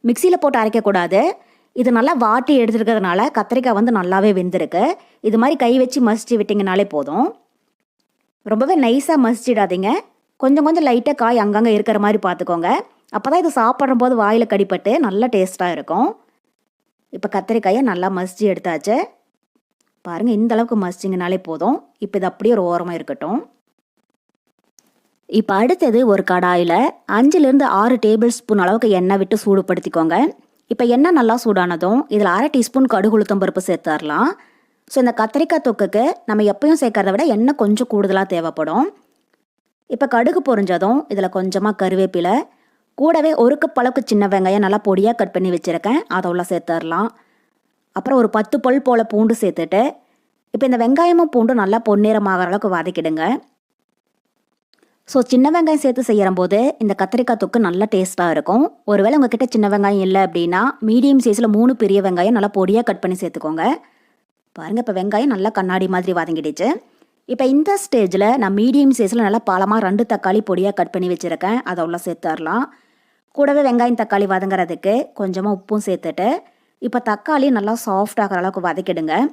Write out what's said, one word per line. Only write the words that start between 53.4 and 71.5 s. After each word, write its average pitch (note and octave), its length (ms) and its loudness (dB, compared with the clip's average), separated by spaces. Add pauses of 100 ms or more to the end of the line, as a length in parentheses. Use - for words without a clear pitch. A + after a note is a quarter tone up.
So, C4+ 60 4 (140)
சின்ன B3+ 220 4
வெங்காயம் D#4 280 2
சேர்த்து B3+ 240 0
செய்யறம்போது F#3+ 520 2 (240)
இந்த G3+ 180 0
கத்திரிக்காய் A#3 420 0
தொக்கு G#3+ 240 -2
நல்ல F#3 260 0
டேஸ்டா F#3 320 -2 (100)
இருக்கும். G3 300 2 (260)
ஒருவேளை G#3 280 2
உங்ககிட்ட B3 360 0
சின்ன G#3 200 2
வெங்காயம் G3+ 320 2
இல்ல F#3+ 100 2 (100)
அப்படின்னா, F3 360 -2 (260)
மீடியம் B3+ 380 4
சைஸ்ல A3+ 300 2
மூணு B3 160 4 (100)
பெரிய G3 240 2
வெங்காயம் F#3 320 2
நல்லா G3+ 180 0
பொடியா G3 320 2
கட் F#3+ 160 -4
பண்ணி F#3 160 -4
சேர்த்துக்கோங்க. D#3+ 420 -6 (960)
பாருங்க, F#3+ 260 -6
இப்ப G#3 140 -6
வெங்காயம் G#3 360 -2
நல்லா G3 240 -2
கண்ணாடி F#3 360 -2
மாதிரி F3+ 240 -2
வதங்கிடுச்சு. D#3+ 500 -4 (640)
இப்ப C4 200 -2
இந்த D#4 160 2 (140)
ஸ்டேஜ்ல G3 400 0 (180)
நான் G3 180 -2
மீடியம் C4+ 380 4
சைஸ்ல A#3 300 0
நல்லா A3+ 140 0 (100)
பழமா G3 260 0 (100)
ரெண்டு G#3 140 0 (100)
தக்காளி G3+ 380 0
பொடியா F#3+ 220 0 (100)
கட் E3 140 -4
பண்ணி F#3 180 -2
வச்சிருக்கேன். F3+ 440 -4 (120)